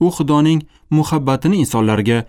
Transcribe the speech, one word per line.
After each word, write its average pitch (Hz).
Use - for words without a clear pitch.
u 170
Xudoning 151
muhabbatini 151
insonlarga 113